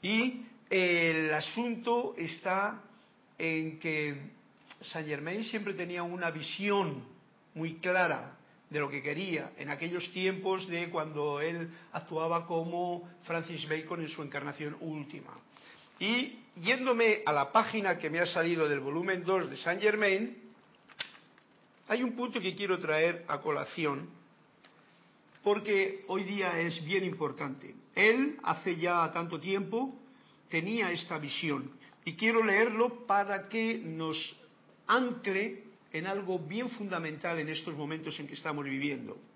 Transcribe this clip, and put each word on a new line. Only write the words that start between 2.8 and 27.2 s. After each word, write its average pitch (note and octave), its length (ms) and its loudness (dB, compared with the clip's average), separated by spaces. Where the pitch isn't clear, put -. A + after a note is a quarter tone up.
en D#3+ 420 0
que D3+ 500 -2
Saint D#3 280 -6
Germain D#3 340 -2
siempre G#3 320 -4
tenía F3 300 -4
una F3 260 -2
visión D#3+ 720 0
muy D#3+ 200 -4
clara F3+ 640 2
de D3 120 -2
lo C#3 100 0
que C#3 100 -4
quería D3 580 -2
en C#3 120 -8
aquellos E3+ 420 -4
tiempos F#3+ 540 0
de E3+ 240 -4
cuando D3+ 500 -2
él E3+ 300 -2
actuaba E3 560 -2
como F3 600 -2
Francis E3 460 -4
Bacon D#3+ 320 -2
en D#3 80 -4
su D3+ 160 -8
encarnación D3 560 -6
última. D#3 580 -8
Y A#3+ 400 0
yéndome A3+ 680 4
a D3+ 80 2
la C#3+ 200 2
página G#3+ 440 4
que E3 140 -2
me E3 80 0
ha F3 80 4
salido E3 420 2
del C#3+ 120 2
volumen E3+ 440 -2
dos F3+ 240 2
de C3+ 80 -10
Saint F3 240 -2
Germain, G#3+ 560 2
hay A#3+ 160 2
un A3+ 140 0
punto A#3+ 240 -2
que F3+ 160 -2
quiero F#3+ 240 0
traer D#3+ 480 4
a C#3+ 100 0
colación, C#3+ 720 -2
porque G#3 640 2
hoy F#3+ 160 0
día F#3 340 0
es E3 260 -2
bien F#3 200 0
importante. D3 680 -4